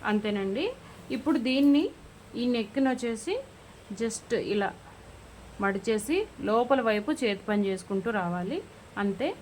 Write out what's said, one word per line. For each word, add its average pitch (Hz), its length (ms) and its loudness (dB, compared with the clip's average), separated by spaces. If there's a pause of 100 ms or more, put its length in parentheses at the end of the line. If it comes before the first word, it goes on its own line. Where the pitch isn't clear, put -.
(100)
అంతేనండి. 208 540 0 (520)
ఇప్పుడు 262 220 2 (100)
దీన్ని, 285 360 6 (560)
ఈ 240 140 0
నెక్ను 240 400 2
వచ్చేసి 240 400 -2 (680)
just 226 320 -4 (220)
ఇలా 202 160 2 (920)
మడిచేసి 208 520 0 (340)
లోపల 240 300 4 (100)
వైపు 208 220 2 (100)
చేతి 196 280 0
పని 208 200 4
చేసుకుంటూ 190 380 -2 (120)
రావాలి, 180 400 -2 (440)
అంతే. 202 240 0 (140)